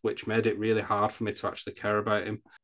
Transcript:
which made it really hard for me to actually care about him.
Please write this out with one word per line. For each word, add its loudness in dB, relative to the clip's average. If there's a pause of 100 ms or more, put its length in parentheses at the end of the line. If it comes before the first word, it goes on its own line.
which -2
made 2
it 2
really 2
hard 2
for -6
me -2
to -6
actually -8
care 0
about 2
him. -6 (220)